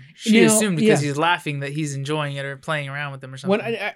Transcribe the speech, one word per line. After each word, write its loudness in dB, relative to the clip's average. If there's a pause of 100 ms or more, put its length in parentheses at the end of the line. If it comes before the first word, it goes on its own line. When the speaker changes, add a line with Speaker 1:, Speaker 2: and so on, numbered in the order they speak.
(160)
Speaker 1:
She 4
Speaker 2:
Now, 8
Speaker 1:
assumed 2
because 4
Speaker 2:
yeah. 0
Speaker 1:
he's -2
laughing 0
that -6
he's -4
enjoying -4
it -8
or -8
playing -6
around -8
with -14
them -14
or -14
something. 0
Speaker 2:
When -6
I, -6
I, -6